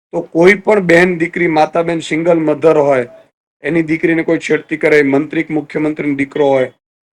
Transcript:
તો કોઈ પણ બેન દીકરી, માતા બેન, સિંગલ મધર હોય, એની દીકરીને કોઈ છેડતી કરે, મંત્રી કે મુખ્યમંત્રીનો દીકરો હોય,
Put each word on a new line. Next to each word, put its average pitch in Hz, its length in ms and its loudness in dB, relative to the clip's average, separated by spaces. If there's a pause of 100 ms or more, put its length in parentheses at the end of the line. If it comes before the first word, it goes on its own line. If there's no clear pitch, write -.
(120)
તો 170 100 -4
કોઈ 175 320 2
પણ 208 260 0
બેન 175 380 2
દીકરી, 170 300 -2
માતા 156 340 0
બેન, 165 180 -4
સિંગલ 165 400 -2
મધર 151 380 2
હોય, 139 300 0 (540)
એની 160 220 -2
દીકરીને 160 400 -2
કોઈ 165 140 0
છેડતી 156 400 -4
કરે, 151 260 4
મંત્રી 147 400 -2
કે 156 100 -8
મુખ્યમંત્રીનો 151 600 -4
દીકરો 139 320 -2
હોય, 131 260 0 (400)